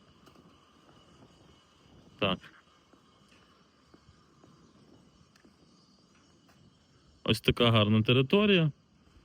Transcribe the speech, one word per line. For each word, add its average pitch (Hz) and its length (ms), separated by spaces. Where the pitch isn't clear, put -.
Так. 95 200
Ось - 160
така 120 300
гарна 110 320
територія, 160 680